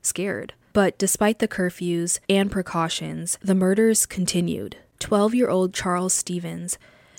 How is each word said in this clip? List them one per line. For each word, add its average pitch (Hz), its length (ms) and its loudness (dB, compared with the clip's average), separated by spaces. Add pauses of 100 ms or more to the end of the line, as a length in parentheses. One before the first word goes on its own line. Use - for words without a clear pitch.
scared. - 520 -6 (200)
But 196 240 4
despite 208 420 0
the 220 80 2
curfews 175 800 -2
and 196 240 2
precautions, 165 920 -4
the 190 140 2
murders 202 500 4
continued. 175 720 -2 (220)
Twelve-year-old 208 720 2
Charles 180 400 -2
Stevens 175 640 -6 (420)